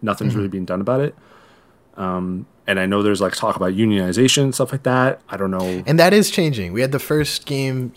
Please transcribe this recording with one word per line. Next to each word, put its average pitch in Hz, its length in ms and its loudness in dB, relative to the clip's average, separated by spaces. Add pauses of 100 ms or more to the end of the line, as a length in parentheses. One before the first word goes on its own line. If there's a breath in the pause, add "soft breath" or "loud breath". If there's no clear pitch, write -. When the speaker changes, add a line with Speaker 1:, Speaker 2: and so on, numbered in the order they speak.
Speaker 1:
nothing's 110 320 -2
Speaker 2:
Mm-hmm. 110 60 -2
Speaker 1:
really 98 100 -2
been 92 160 -6
done 90 160 -4
about 123 200 0
it. 147 140 -4 (800 soft breath)
Um, 92 480 -4 (200)
and 98 140 0
I 92 60 0
know 101 160 2
there's, 101 200 2
like, 92 140 0
talk 107 200 -2
about 92 180 -2
unionization 107 720 2
and 135 120 0
stuff 127 160 -2
like 135 120 -6
that. 127 460 2
I 101 80 -8
don't 98 140 -2
know. 92 360 -4
Speaker 2:
And 156 120 4
that 180 140 6
is 208 160 6
changing. 123 440 0
We 113 80 -2
had 135 100 0
the 139 80 -2
first - 480 -2
game 131 500 -4